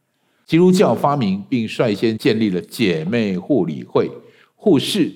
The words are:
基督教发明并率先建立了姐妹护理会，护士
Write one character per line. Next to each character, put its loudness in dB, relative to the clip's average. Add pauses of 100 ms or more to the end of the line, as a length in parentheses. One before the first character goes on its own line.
(480)
基 0
督 6
教 4
发 0
明 -2
并 -2
率 -2
先 -2
建 0
立 2
了 -2
姐 -2
妹 -2
护 0
理 -10
会， -2 (460)
护 2
士 -2